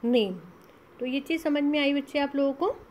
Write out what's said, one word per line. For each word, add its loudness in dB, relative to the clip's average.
name। 2
तो -6
ये -2
चीज़ -4
समझ 0
में 2
आई 2
बच्चे -2
आप -2
लोगों 2
को? -2